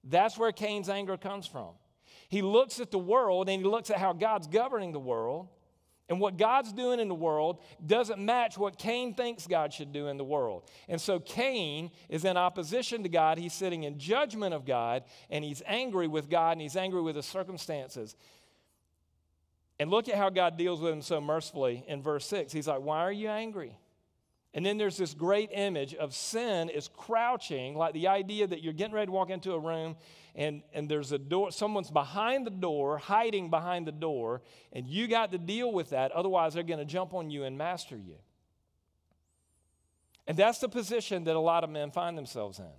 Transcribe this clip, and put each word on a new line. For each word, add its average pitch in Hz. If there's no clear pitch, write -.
That's 185
where 226
Cain's 208
anger 196
comes 196
from. 98
He 202
looks 226
at 208
the 202
world, 190
and 190
he 190
looks 220
at 202
how 185
God's 196
governing 208
the 147
world, 127
and 175
what 190
God's 226
doing 247
in 220
the 180
world 160
doesn't 214
match 226
what 196
Cain 240
thinks 233
God 156
should 143
do 143
in 139
the 139
world. 123
And 170
so 175
Cain 175
is 160
in 180
opposition 180
to 185
God. 160
He's 170
sitting 175
in 147
judgment 208
of 139
God, 123
and 151
he's 143
angry 208
with 147
God, 165
and 165
he's 147
angry 185
with 160
his 143
circumstances. 156
And 151
look 220
at 220
how 196
God 180
deals 170
with 165
him 151
so 156
mercifully 147
in 143
verse 147
six. 147
He's 151
like, 135
"Why 151
are 185
you 214
angry?" 208
And 170
then 208
there's 202
this 156
great 196
image 180
of 143
sin 214
is 147
crouching, 226
like 160
the 170
idea 202
that 170
you're 160
getting 208
ready 214
to 185
walk 185
into 185
a 165
room 160
and, 147
and 151
there's 147
a 143
door, 175
someone's 208
behind 202
the 220
door, 151
hiding 202
behind 170
the 156
door, 127
and 127
you 196
got 220
to 180
deal 214
with 175
that, 135
otherwise 170
they're 170
gonna 160
jump 175
on 160
you 143
and 135
master 160
you. 90
And 156
that's 214
the 254
position 202
that 160
a 160
lot 165
of 156
men 147
find 170
themselves 107
in. 85